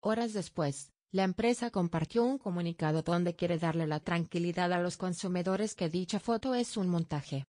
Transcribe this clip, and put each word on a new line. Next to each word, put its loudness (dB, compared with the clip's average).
Horas 0
después, -4
la 4
empresa 2
compartió 2
un 2
comunicado 0
donde 2
quiere 0
darle 0
la 0
tranquilidad 0
a 2
los -2
consumidores -2
que -2
dicha -2
foto 0
es -2
un 0
montaje. -2